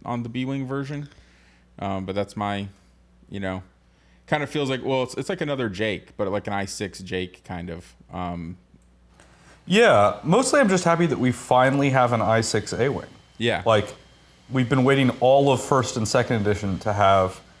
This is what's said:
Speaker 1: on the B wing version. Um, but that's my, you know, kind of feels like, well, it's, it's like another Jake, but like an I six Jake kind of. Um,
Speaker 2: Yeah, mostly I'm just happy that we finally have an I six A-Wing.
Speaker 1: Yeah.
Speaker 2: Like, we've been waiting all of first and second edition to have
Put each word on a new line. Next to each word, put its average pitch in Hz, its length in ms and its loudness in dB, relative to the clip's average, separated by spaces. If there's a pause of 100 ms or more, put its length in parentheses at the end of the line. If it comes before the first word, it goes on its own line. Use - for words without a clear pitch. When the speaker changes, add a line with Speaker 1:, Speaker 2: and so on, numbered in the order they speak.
Speaker 1:
on 120 200 -6
the 120 60 -8
B 127 160 -6
wing 135 220 -6
version. 143 400 -8 (720)
Um, 98 260 -4
but 95 100 -6
that's 101 200 -4
my, 101 320 -4 (640)
you 98 100 -10
know, 92 240 -6 (640)
kind 151 160 -2
of 135 60 -8
feels 143 200 -4
like, 131 140 -4
well, 131 200 0
it's, 123 120 -8
it's - 140 -8
like 185 120 -4
another 135 280 -4
Jake, 98 480 -6
but 104 120 -2
like 101 180 -4
an 101 60 -6
I 98 120 -4
six 92 340 -10
Jake 92 440 -8
kind 87 260 -10
of. 85 240 -14 (180)
Um, 87 460 -8 (1120)
Speaker 2:
Yeah, 170 560 6
mostly 254 360 2
I'm 240 100 4
just 185 140 0
happy 170 220 2
that 139 140 -2
we 127 120 2
finally 135 600 2
have 123 220 4
an 110 80 2
I 110 200 2
six 110 320 -4
A-Wing. 117 340 -2 (300)
Speaker 1:
Yeah. 110 280 -2
Speaker 2:
Like, 107 280 2 (580)
we've 127 160 0
been 131 160 2
waiting 135 280 4 (100)
all 139 300 6
of 127 100 2
first - 340 0
and 113 120 -2
second 120 340 0
edition 98 380 -2
to 107 120 -4
have 98 480 2 (200)